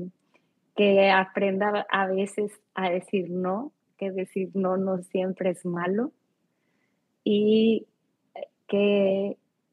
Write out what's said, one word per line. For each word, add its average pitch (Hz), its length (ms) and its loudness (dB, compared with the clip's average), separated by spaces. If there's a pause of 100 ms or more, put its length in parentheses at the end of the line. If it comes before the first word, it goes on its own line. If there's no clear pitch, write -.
(760)
que 196 340 6
aprenda 196 800 0
a 196 160 0
veces 196 460 -4 (220)
a 190 160 -2
decir 185 400 -4
no, 185 420 -4 (260)
que 196 120 -6
decir 185 440 -6
no 185 220 0
no 190 260 -2
siempre 185 480 -4
es 175 140 -8
malo 180 460 -4 (1120)
y 214 640 2 (800)
que 202 720 0 (360)